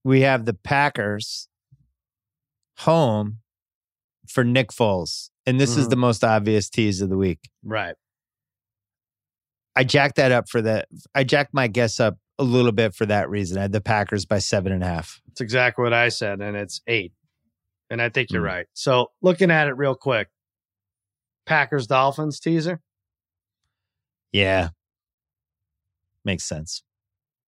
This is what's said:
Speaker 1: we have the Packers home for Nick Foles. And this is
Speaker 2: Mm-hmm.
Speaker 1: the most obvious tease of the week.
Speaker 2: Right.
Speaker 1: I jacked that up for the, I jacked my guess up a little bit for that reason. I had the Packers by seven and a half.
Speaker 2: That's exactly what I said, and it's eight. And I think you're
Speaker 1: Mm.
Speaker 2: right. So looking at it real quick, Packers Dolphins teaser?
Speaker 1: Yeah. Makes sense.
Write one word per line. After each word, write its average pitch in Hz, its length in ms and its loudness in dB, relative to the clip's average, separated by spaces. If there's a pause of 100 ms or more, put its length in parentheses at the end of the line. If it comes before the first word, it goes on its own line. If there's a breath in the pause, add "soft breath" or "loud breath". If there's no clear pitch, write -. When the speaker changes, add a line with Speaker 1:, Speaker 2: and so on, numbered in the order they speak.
Speaker 1:
we 131 180 4
have 131 240 2
the 113 80 0
Packers 107 960 -2 (1300)
home 110 600 2 (880)
for - 180 0
Nick 120 260 2
Foles. 95 600 -2 (140)
And 127 140 2
this 139 120 2
is 131 140 2
Speaker 2:
Mm-hmm. 117 40 -4
Speaker 1:
the 135 80 4
most 123 260 2
obvious 107 460 2
tease 104 320 0
of 98 80 -2
the 95 80 -2
week. 92 320 -2 (140)
Speaker 2:
Right. 107 320 -6 (1800)
Speaker 1:
I 131 80 4
jacked 135 340 2
that 135 140 4
up 120 180 2
for 120 120 0
the, 107 240 0 (300)
I 139 80 2
jacked 143 300 0
my 135 140 2
guess 113 320 0
up 110 180 2 (200)
a 139 60 -2
little 123 280 4
bit 107 240 0
for 113 100 -2
that 101 240 0
reason. 95 280 -4
I 98 60 -2
had 98 80 -2
the 104 100 -2
Packers 104 440 -2
by 101 140 0
seven 98 320 -2
and 92 120 -2
a 90 40 -2
half. 85 400 -8
Speaker 2:
That's - 140 -16
exactly 123 420 0
what 117 100 0
I 117 160 2
said, 101 320 -6
and 104 160 -8
it's 104 300 -10
eight. 110 260 -4 (760)
And 117 120 -6
I 117 80 -2
think 123 220 -4
you're 110 120 -2
Speaker 1:
Mm. 101 40 -4
Speaker 2:
right. 90 260 -8
So 123 380 0 (100)
looking 180 300 2
at 156 160 2
it 143 40 -2
real 135 240 -2
quick, 113 340 -4 (1160)
Packers 143 420 0
Dolphins 139 520 0
teaser? 165 420 -2 (1500)
Speaker 1:
Yeah. 95 380 2 (1500)
Makes 92 200 -4
sense. - 400 -10 (640)